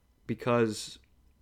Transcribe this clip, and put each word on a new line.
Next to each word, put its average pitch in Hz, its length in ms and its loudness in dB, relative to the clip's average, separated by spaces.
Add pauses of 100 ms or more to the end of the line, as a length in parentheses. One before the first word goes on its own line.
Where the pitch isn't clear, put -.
(260)
because 117 720 0 (420)